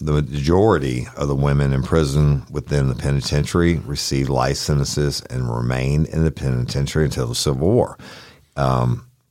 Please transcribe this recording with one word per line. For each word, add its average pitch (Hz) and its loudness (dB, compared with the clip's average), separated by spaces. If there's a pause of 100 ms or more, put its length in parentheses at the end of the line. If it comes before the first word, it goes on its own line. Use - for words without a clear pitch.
the 76 -2
majority 71 2
of 71 -2
the 69 0
women 71 2
in 67 2
prison 73 2
within 71 -2
the 64 0
penitentiary 76 0
received 71 -2
life 65 0
sentences 71 -2
and 64 -4
remained 64 0
in 80 0
the 78 2
penitentiary 69 -2
until 67 -2
the - -6
Civil 73 0
War. - 2 (600)
Um, 62 0 (260)